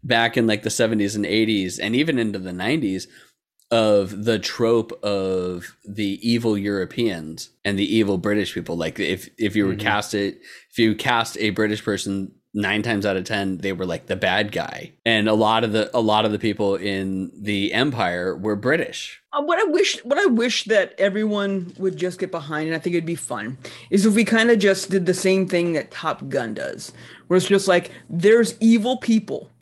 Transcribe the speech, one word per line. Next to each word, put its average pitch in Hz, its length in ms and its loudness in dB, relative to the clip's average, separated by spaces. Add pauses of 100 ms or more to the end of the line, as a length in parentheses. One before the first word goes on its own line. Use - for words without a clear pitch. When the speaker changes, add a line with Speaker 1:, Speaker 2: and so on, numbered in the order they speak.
Speaker 1:
back 117 340 2
in, 117 100 4
like, 107 160 2
the 110 80 -2
seventies 107 460 0
and 104 100 -2
eighties 101 520 0
and 107 180 -2
even 147 220 0
into 107 200 -2
the 92 140 -8
nineties 98 540 -2 (640)
of 104 540 2
the 110 140 2
trope 113 540 0 (100)
of 92 840 -4
the 101 340 -4 (100)
evil 117 280 2
Europeans 95 960 -4 (140)
and 101 140 -2
the 101 180 0
evil 101 220 2
British 101 360 -2
people. 87 220 -6
Like, 82 240 -6
if, 92 280 -4 (100)
if 104 180 -2
you 104 100 2
were 95 60 0
Speaker 2:
Mm-hmm. 101 80 -6
Speaker 1:
cast 107 340 -2
it, 101 260 -2 (300)
if - 80 -8
you 113 160 4
cast 117 440 -2
a 107 120 0
British 107 320 0
person, 98 500 -4 (200)
nine 104 300 -2
times 104 220 -2
out 98 120 0
of 92 80 -4
ten, 98 340 -4
they 98 140 -4
were, 92 140 -6
like, 82 200 -6
the 98 100 -2
bad 101 360 0
guy. 76 400 -8 (120)
And 110 240 2
a 110 60 4
lot 110 300 4
of 107 80 -2
the, - 240 0
a 120 40 2
lot 107 240 2
of 110 60 2
the 104 80 -2
people 101 380 0
in 95 560 -4 (100)
the 101 300 -2
Empire 95 640 -2
were 104 180 -2
British. 127 680 -4 (120)
Speaker 3:
Uh, 285 100 -2
what 330 160 0
I 427 60 2
wish, 311 400 0
what 277 140 0
I - 80 2
wish 233 380 2
that 202 340 0
everyone 196 800 0
would 190 180 -2
just 180 240 -4
get 185 100 -4
behind, 156 380 -4
and 165 80 -2
I - 20 -2
think 175 160 -2
it'd 165 120 0
be 165 100 -4
fun, 120 420 -8 (320)
is 196 160 4
if 214 80 4
we 220 100 4
kinda 226 320 4
just 196 340 2
did 185 160 2
the 180 80 4
same 190 340 2
thing 175 240 0
that 147 180 -4
Top - 380 -6
Gun 131 260 -4
does, - 380 -10 (340)
where 180 120 2
it's 180 100 2
just 196 180 4
like, 175 240 4 (180)
there's 214 520 4
evil 226 380 4
people - 520 0 (120)